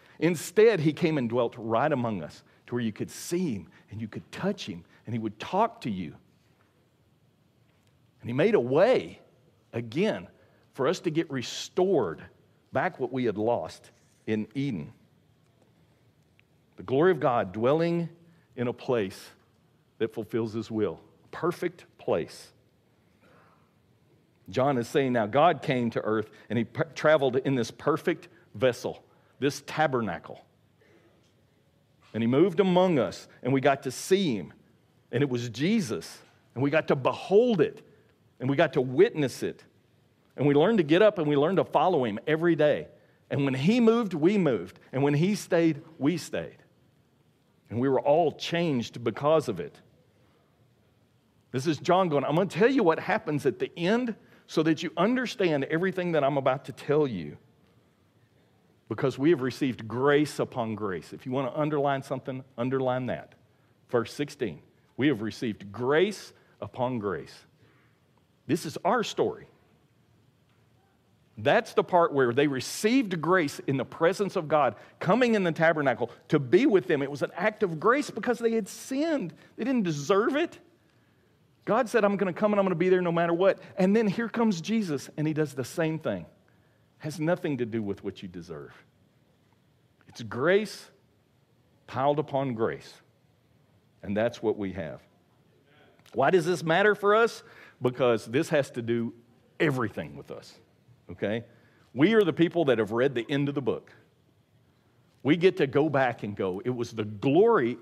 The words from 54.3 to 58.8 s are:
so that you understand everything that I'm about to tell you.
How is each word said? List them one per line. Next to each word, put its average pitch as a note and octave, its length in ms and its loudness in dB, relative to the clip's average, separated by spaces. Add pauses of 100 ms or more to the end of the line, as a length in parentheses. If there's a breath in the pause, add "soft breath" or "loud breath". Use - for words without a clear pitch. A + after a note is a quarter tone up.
so - 180 0
that D#3+ 200 0
you E3+ 140 -6
understand F#3+ 680 0
everything F3 460 -2
that D3+ 120 2
I'm C#3 140 2
about C3+ 280 0
to C#3+ 60 -12
tell D3 360 0
you. D#2 300 -8 (1500 soft breath)